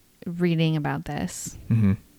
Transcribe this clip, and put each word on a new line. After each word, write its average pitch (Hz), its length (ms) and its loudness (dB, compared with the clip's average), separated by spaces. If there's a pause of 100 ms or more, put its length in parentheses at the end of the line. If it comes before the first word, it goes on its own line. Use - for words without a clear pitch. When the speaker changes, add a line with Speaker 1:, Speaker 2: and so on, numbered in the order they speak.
(260)
Speaker 1:
reading 170 500 2
about 147 300 -2
this - 520 -8 (120)
Speaker 2:
Mm-hmm. 104 240 4 (260)